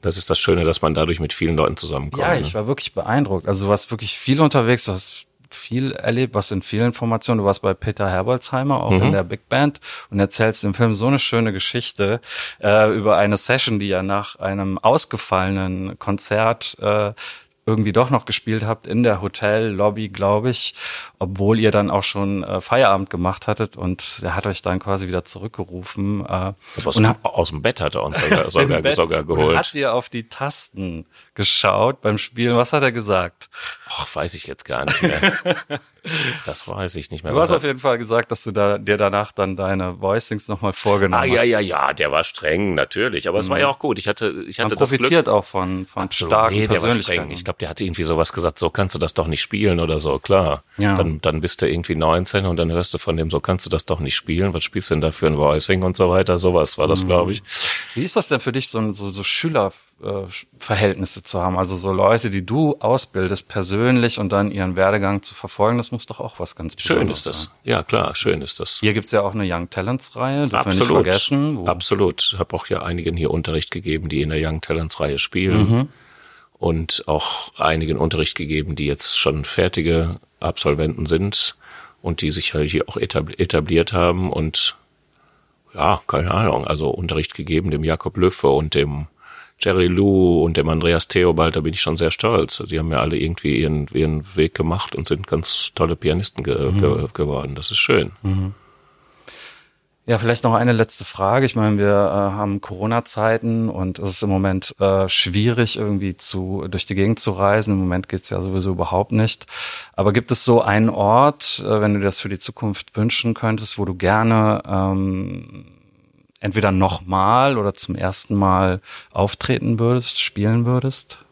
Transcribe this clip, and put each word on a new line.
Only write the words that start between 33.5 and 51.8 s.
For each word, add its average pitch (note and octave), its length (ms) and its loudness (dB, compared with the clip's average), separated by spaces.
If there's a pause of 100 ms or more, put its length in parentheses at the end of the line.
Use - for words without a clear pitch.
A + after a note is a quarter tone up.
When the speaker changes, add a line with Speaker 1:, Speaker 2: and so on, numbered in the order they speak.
Speaker 1:
Ach, - 280 -8
weiß D#2 180 -4
ich - 140 -12
jetzt - 180 -12
gar C2 200 -4
nicht - 180 -2
mehr. E3+ 180 0
Speaker 2:
<laughs> - 580 -2 (680)
Speaker 1:
Das - 200 -8
weiß F#2 280 -6
ich D2+ 160 -10
nicht D#2+ 120 -10
mehr. D2+ 80 -4
Speaker 2:
Du C#3 60 2
Speaker 1:
Was D#3 60 4
Speaker 2:
hast E3+ 80 0
Speaker 1:
hat F3 60 2
Speaker 2:
auf C3+ 60 -2
jeden C#3 140 -2
Fall B2+ 220 0
gesagt, A2+ 320 0
dass A2 120 -6
du A2+ 80 -6
da, G2+ 280 2
dir G#2 180 0
danach G2+ 340 2
dann F#2+ 240 -2
deine F#2+ 460 -2
Voicings G#2 460 -2
noch G#2 140 -6
mal G2+ 120 -2
vorgenommen G2+ 480 2
Speaker 1:
Ah, C3+ 40 2
ja, A#2+ 160 4
Speaker 2:
hast. A#2+ 40 4
Speaker 1:
ja, A2+ 140 2
ja, D2+ 340 0
der D2 180 0
war D#2 120 2
streng, F2 500 0
natürlich. F#2 540 0
Aber F2 100 0
es F#2 120 -2
war C#3 80 0
Speaker 2:
Mhm. - 40 2
Speaker 1:
ja C#3+ 60 4
auch C#3 100 -2
gut. C3+ 220 -2
Ich - 80 -6
hatte, G#2 400 -4
ich G2+ 100 -12
Speaker 2:
Man A#2 80 0
Speaker 1:
hatte G#2+ 120 0
das B2+ 120 2
Glück C3 120 0
Speaker 2:
profitiert D3 280 4
auch G#2 160 4
von, F#2 400 -4
von - 160 -8
Speaker 1:
Absolut. F#2 320 -2
Speaker 2:
starken G#2+ 220 4
Speaker 1:
Nee, G#2+ 60 2
der G#2+ 160 0
war - 100 2
Speaker 2:
Persönlichkeiten. G2 340 0
Speaker 1:
streng. D#2+ 100 -8
Ich F2 120 -12
glaub, F2+ 160 -8
der D2+ 100 -6
hatte D#2 160 -6
irgendwie F2 180 -4
sowas D#2+ 300 0
gesagt, E2+ 240 -2
„So E2 140 0
kannst G2 240 -2
du E2 40 -6
das D#2+ 140 -2
doch D#2+ 140 -2
nicht D#2 160 -2
spielen“ G2+ 360 0
oder D#2+ 200 0
so, D2 180 -2
klar. F2 460 2 (140)
Speaker 2:
Ja. G2+ 200 2
Speaker 1:
Dann, D#2+ 240 0
dann D#2 200 0
bist - 200 -4
du D#2 80 2
irgendwie E2+ 240 -2